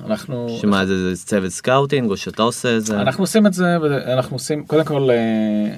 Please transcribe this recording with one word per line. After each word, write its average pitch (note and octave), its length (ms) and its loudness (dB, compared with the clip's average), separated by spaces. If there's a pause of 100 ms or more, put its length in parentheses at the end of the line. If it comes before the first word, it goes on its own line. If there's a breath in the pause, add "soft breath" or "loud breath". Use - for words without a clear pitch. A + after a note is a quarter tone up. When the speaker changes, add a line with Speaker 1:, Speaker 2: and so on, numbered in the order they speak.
Speaker 1:
אנחנו A#2 540 -6
Speaker 2:
שמה, G2+ 260 2
זה, F#2 280 0
זה - 120 -10
צוות F#2+ 240 -2
סקאוטינג, C3+ 600 0
או F#2+ 60 -2
שאתה - 260 -4
עושה A#2+ 260 0
איזה A2 320 0
Speaker 1:
אנחנו C3 220 0
עושים G#3 240 4
את F#3+ 80 2
זה, F3 280 2
ו-, C#3 300 0
אנחנו B2+ 240 -2
עושים, D3 280 -6
קודם D#3 200 2
כל, C#3 260 2
אה, A#2+ 60 4 (600)